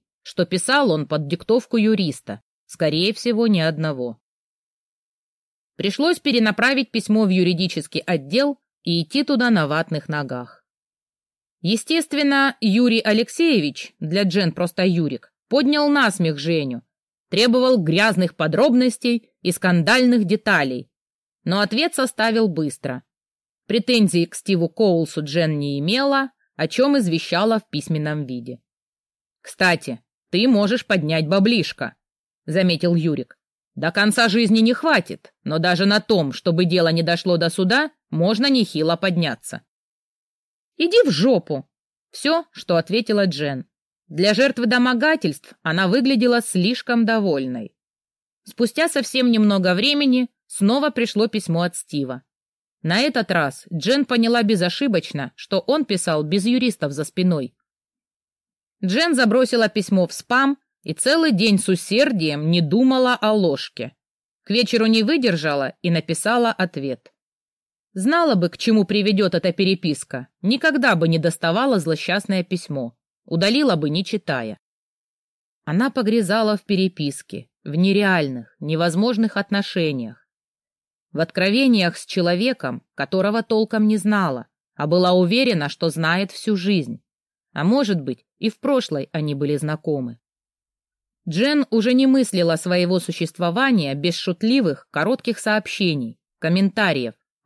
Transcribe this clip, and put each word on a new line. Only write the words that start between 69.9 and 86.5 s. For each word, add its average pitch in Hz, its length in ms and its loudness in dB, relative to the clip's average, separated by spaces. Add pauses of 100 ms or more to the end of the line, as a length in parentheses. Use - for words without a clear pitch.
никогда 262 520 2
бы 165 140 2
не 165 100 2
доставала 180 600 0
злосчастное 175 680 -2
письмо, 139 520 -8 (280)
удалила 208 520 2
бы, 151 120 -2
не 175 160 -2
читая. 127 540 -6 (1080)
Она 202 260 0
погрязала 214 680 0
в - 60 -20
переписке, 180 840 -4 (140)
в 147 120 -10
нереальных, 175 880 0
невозможных 175 800 -2
отношениях, 160 840 -4 (920)
в 151 60 -2
откровениях 196 760 2
с - 80 -16
человеком, 175 800 -2 (120)
которого 196 480 -2
толком 220 460 0
не 214 80 2
знала, 185 520 -2 (260)
а 147 120 -4
была 180 260 2
уверена, 185 580 2
что - 180 -4
знает 165 420 -2
всю - 260 -4